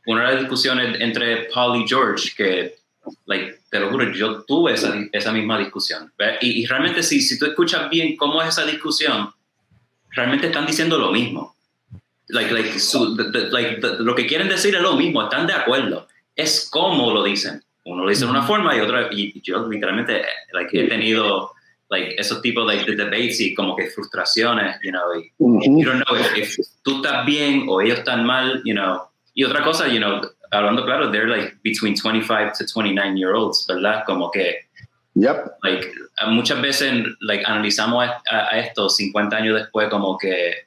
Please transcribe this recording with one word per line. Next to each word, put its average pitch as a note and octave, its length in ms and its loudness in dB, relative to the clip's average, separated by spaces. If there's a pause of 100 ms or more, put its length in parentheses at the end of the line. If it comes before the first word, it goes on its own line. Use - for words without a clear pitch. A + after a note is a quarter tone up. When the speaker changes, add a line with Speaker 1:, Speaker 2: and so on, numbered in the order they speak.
Speaker 1:
una A#2 200 2
de C3 60 4
las C3 80 2
discusiones B2+ 600 0
entre A#2 540 -2
Paul A#2+ 280 2
y G2+ 60 -4
George, A#2+ 480 0
que, F#2 380 0 (520)
like, G2 320 -6 (120)
te G#2 80 -2
lo G2 120 0
juro, B2 220 0
yo G#2+ 300 -4
tuve D3 320 2
esa, - 180 0 (200)
esa G#2+ 200 -2
misma A2 260 0
discusión. - 600 -6
¿Ve? G#2+ 220 0
Y, A#2 220 0
y A#2 40 -2
realmente, E3 360 0
si, D3 180 2
si B2+ 180 0
tú D3 80 0
escuchas D#3+ 420 0
bien D#3+ 280 0
cómo D3+ 260 0
es D#3+ 60 0
esa D#3+ 180 -2
discusión, D3 640 -2 (800)
realmente C#3 380 0
están D3+ 180 -2
diciendo D#3+ 320 2
lo G#2 140 2
mismo. - 420 -2 (760)
Like, A#2+ 240 0
like, A2 260 -2
su, A2 380 0
the, A2 140 0
the, - 200 -2
like, A2+ 300 -2
the, A#2+ 200 -2
lo A#2+ 140 0
que D3+ 120 0
quieren F3 220 0
decir F#3+ 260 2
es F3 80 2
lo F3+ 140 2
mismo, C#3 260 2
están C#3 240 -2
de F#3+ 60 0
acuerdo. C3 540 0 (300)
Es - 340 -2
cómo C#3+ 420 2
lo G2+ 120 2
dicen. G2 380 -4 (220)
Uno F2+ 200 -6
lo G2 60 2
dice A#2+ 140 2
de A#2 60 0
una C#3 120 2
forma F3+ 340 2
y A2 40 2
otra, G#2+ 300 0
y G2+ 300 -6
yo G#2+ 280 -4
literalmente, G#2 540 -2 (300)
like, F2+ 260 -2
he - 100 4
tenido, A2 640 2 (380)
like, F#2+ 300 -2
esos G#2 220 -2
tipos A2+ 300 0
de, G2+ 140 2
de G#2+ 120 0
debates A2 440 -2
y F#2+ 140 0
como F#2+ 200 0
que F2+ 140 -4
frustraciones, G#2 960 -2
you F#2 80 -8
know, F#2 100 -4 (200)
y - 180 -18
Speaker 2:
Ujú. C3+ 420 6
Speaker 1:
you D3+ 60 4
don't B2+ 180 2
know A#2+ 120 2
if, G#2+ 200 2 (220)
if - 80 -2 (160)
tú C3+ 200 -2
estás C3+ 240 -2
bien C#3+ 420 2
o F#2+ 120 2
ellos A#2 180 4
están A#2+ 260 0
mal, C3 400 0
you A2 100 0
know. F#2 260 0 (340)
Y C3 100 0
otra C#3 200 0
cosa, D#3+ 240 2
you A#2 100 2
know, G2+ 220 0 (320)
hablando G#2 320 2
claro, C3 260 0
they're, G#2+ 180 2
like, G#2+ 360 -2
between G#2+ 320 0
twenty-five A2 600 0
to - 80 -6
twenty-nine G2 520 0
year F#2+ 180 2
olds, - 340 0
¿verdad? G2+ 380 0
Como F2+ 240 -2
que, F2 380 -2 (460)
Speaker 2:
Yep. A#3+ 220 4 (280)
Speaker 1:
like, F2+ 240 0 (400)
muchas A#2+ 340 2
veces, C#3 300 0 (280)
like, G#2 240 -2
analizamos A2 600 0
a, - 240 -6
a, A2 240 0
a A2+ 60 2
esto G2 280 -2
cincuenta G#2 480 0
años A2 220 2
después G#2+ 320 0
como G2 260 0
que F2+ 360 0 (140)